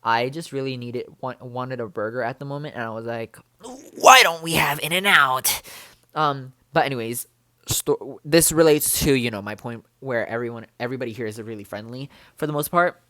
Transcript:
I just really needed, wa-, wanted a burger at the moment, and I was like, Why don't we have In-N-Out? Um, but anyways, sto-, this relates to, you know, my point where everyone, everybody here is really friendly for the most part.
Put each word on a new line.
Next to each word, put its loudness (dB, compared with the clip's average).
I 2
just -10
really -4
needed, -8
wa-, -8
wanted -8
a -4
burger -6
at -4
the -12
moment, -10
and -8
I -6
was -10
like, -8
Why 10
don't 2
we -4
have 0
In-N-Out? 2
Um, -2
but 4
anyways, -4
sto-, -4
this 4
relates 4
to, 4
you 2
know, -8
my -8
point -14
where -4
everyone, -6
everybody -6
here -8
is -8
really -12
friendly -12
for -6
the -2
most -2
part. 0